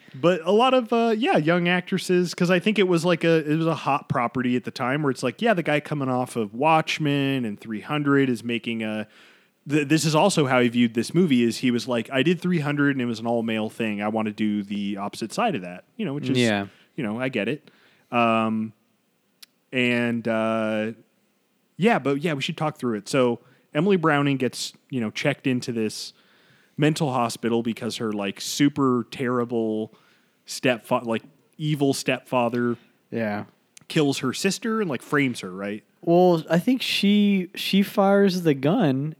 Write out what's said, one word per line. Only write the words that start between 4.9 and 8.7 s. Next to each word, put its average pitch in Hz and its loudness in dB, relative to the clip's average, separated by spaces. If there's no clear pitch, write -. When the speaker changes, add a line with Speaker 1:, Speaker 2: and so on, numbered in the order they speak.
Speaker 1:
where 147 0
it's 123 -6
like, 123 -4
yeah, 226 2
the 175 0
guy 147 0
coming 143 -4
off 123 -2
of 107 -4
Watchmen 143 0
and 101 -8
three 110 -8
hundred 139 2
is 120 -2
making 117 -4